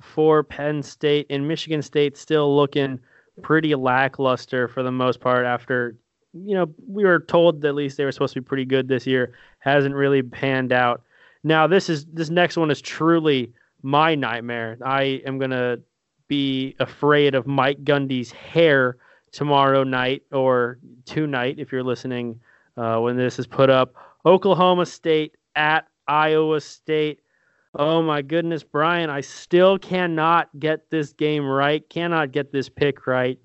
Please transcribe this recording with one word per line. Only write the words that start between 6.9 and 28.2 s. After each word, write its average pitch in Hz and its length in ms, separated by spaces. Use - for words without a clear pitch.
were 175 160
told 170 400
that 147 80
at 143 60
least 143 240
they 143 80
were 135 60
supposed 135 220
to 131 60
be 123 60
pretty 135 180
good 131 240
this 131 180
year. 127 280
Hasn't 139 360
really 139 280
panned 131 500
out. 123 300
Now, 156 220
this 180 240
is, 151 160
this 160 240
next 175 260
one 160 140
is 135 100
truly 156 720
my 151 320
nightmare. 117 680
I 135 440
am 135 120
gonna 127 380
be 135 540
afraid 143 540
of 131 120
Mike 139 380
Gundy's 135 480
hair 139 640
tomorrow 139 540
night, 131 380
or 123 460
tonight 139 540
if 143 120
you're 131 140
listening, 120 560
uh, 113 200
when 120 200
this 127 200
is 123 80
put 135 220
up. 131 260
Oklahoma 185 640
State 156 500
at 151 320
Iowa 156 540
State. 151 580
Oh 156 240
my 151 220